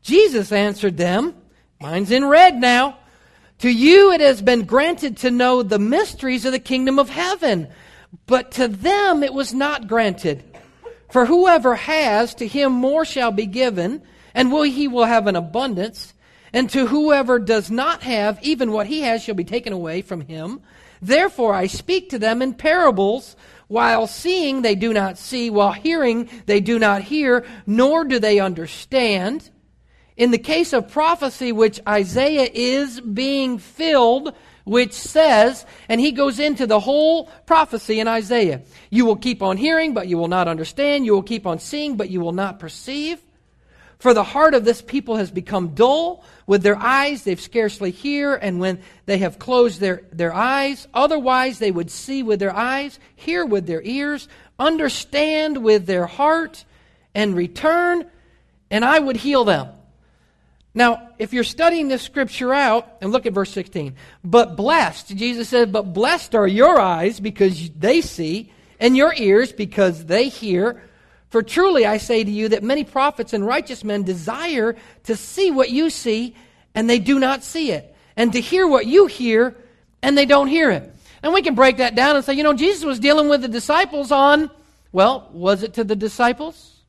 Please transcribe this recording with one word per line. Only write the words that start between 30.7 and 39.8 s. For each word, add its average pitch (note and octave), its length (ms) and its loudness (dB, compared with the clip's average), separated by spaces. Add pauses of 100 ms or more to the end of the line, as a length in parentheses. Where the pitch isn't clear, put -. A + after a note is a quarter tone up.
of A#3 200 -2
prophecy, D4 600 -2
which G#3+ 360 2
Isaiah A3+ 680 0
is B3+ 480 -2
being B3+ 560 -4
filled, C4+ 760 0 (300)
which A#3+ 300 0
says, C4 720 2 (240)
and A#3 100 0
he C#4+ 120 2
goes C4 280 -2
into D4 280 -2
the G#3+ 120 4
whole D4+ 460 2 (200)
prophecy A#3+ 540 0
in A3 80 -2
Isaiah, G#3+ 540 0 (280)
"You A#3+ 160 4
will A3 120 2
keep A#3+ 240 -6
on F#3+ 160 0
hearing, D#4+ 360 0